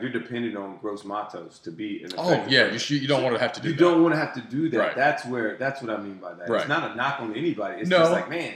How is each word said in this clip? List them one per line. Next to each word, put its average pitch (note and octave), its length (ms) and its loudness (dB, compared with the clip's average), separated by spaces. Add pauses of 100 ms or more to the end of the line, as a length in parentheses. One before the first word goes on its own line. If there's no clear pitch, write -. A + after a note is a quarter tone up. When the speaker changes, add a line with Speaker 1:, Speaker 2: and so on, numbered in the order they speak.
Speaker 1:
you're B2 80 -4
dependent A#2+ 460 -4
on F#2+ 220 -8
Gross G2+ 260 -8
Matos G2 560 -8
to - 100 -14
be G2+ 360 -8
an F2+ 120 -10
Speaker 2:
Oh, F3 140 0
Speaker 1:
effective A#2+ 220 2
Speaker 2:
yeah, B2 80 8
Speaker 1:
player. G2 100 4
Speaker 2:
you A#2 80 -4
sh-, - 120 -4
you C#3 180 0
don't C3+ 100 4
Speaker 1:
So B2+ 60 0
Speaker 2:
wanna A#2+ 140 0
have A#2 120 0
to - 100 -10
do - 60 -4
Speaker 1:
you E3 80 0
Speaker 2:
that. C#3 60 4
Speaker 1:
don't E3+ 220 8
wanna D#3+ 120 6
have D3+ 200 -2
to C3 40 -8
do C3 300 -2
that. A#2 100 2
Speaker 2:
Right. E2+ 160 0
Speaker 1:
That's C#3+ 300 2
where, A#2 320 -2
that's C3+ 240 -4
what A2+ 100 -4
I G#2+ 100 -2
mean G2+ 140 -8
by F2+ 200 -12
that. F2 120 -12
Speaker 2:
Right. G#2 140 2
Speaker 1:
It's C#3 80 -4
not D3 220 -2
a G#2 40 -12
knock B2+ 240 -2
on A2 160 -6
anybody. G#2 460 -4
It's F3 80 -2
Speaker 2:
No, F#3 80 6
Speaker 1:
just E3 160 6
like, - 160 0
man. D#3+ 260 -6